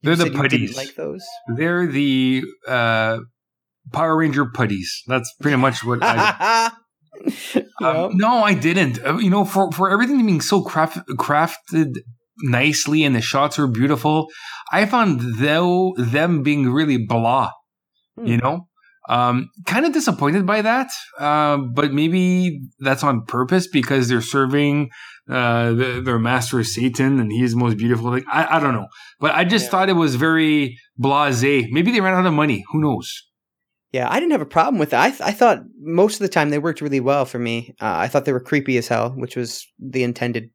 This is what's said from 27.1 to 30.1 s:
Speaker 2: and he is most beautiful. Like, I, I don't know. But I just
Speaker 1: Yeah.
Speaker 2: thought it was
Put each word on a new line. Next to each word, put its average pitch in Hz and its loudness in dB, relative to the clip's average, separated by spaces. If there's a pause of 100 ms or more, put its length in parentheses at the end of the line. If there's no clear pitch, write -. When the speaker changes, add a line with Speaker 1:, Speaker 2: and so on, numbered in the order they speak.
Speaker 2:
and 107 -2
he 117 0
is 117 0
most 120 2
beautiful. 117 0
Like, 131 -2
I, 151 2
I - 4
don't 143 0
know. 101 -4 (320)
But 147 0
I 170 2
just 185 2
Speaker 1:
Yeah. - -6
Speaker 2:
thought 190 2
it 190 2
was 160 2